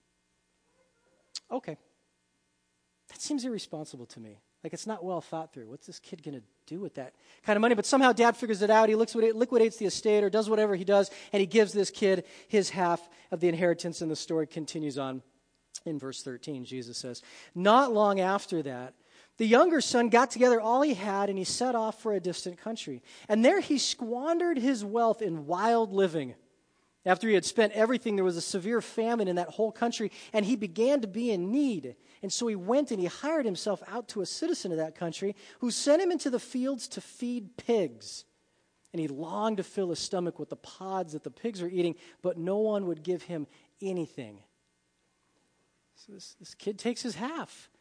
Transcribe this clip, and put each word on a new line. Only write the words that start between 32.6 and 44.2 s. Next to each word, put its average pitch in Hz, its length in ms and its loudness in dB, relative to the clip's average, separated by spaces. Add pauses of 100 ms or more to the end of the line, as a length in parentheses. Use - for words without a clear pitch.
and 202 100 -2
he 175 60 0
hired 285 400 -2
himself 196 400 -4
out 233 220 -8
to 208 120 -8
a 175 60 -4
citizen 302 460 -4
of 160 40 -2
that 160 180 -4
country, 180 400 -6 (260)
who 240 100 -2
sent 302 320 2
him 359 100 0
into 302 160 -2
the 240 100 -2
fields 254 500 -6
to - 120 -12
feed 240 560 -10
pigs. 165 680 -4 (680)
And 170 80 -6
he 156 80 -4
longed 185 480 -4
to 185 60 -4
fill 190 260 -4
his 160 120 -4
stomach 175 380 -4
with 147 120 -10
the 147 60 -10
pods 185 580 -8
that 147 100 -12
the 139 60 -10
pigs 202 320 -8
were 175 80 -6
eating, 180 240 0 (260)
but 180 160 -2
no 185 220 -2
one 214 300 0
would 160 140 -6
give 180 200 -4
him 156 240 -8 (340)
anything." 143 600 -6 (1600)